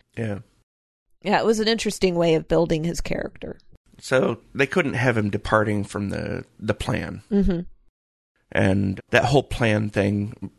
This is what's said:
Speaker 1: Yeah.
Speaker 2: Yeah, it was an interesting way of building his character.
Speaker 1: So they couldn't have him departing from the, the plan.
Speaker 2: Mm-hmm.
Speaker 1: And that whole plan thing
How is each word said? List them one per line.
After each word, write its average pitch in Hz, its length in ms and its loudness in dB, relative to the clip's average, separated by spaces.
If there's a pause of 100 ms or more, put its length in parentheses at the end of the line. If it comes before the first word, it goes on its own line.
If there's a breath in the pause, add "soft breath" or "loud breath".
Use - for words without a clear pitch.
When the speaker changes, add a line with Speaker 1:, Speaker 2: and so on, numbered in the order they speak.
(180)
Speaker 1:
Yeah. 110 220 -6 (840)
Speaker 2:
Yeah, 190 180 0
it 120 60 0
was 220 140 2
an 214 80 0
interesting 208 480 0
way 170 180 4
of 160 140 0
building 165 360 0
his 170 160 -4
character. - 600 -8 (400)
Speaker 1:
So 127 400 0 (160)
they 135 100 2
couldn't 143 300 0
have 120 200 2
him 104 140 2
departing 107 540 0
from 101 260 -6
the, 85 360 -6 (120)
the 110 160 -2
plan. 85 480 -6 (100)
Speaker 2:
Mm-hmm. 196 280 2 (920)
Speaker 1:
And 98 480 2 (100)
that 113 160 4
whole 131 180 2
plan 107 460 0
thing 101 680 -2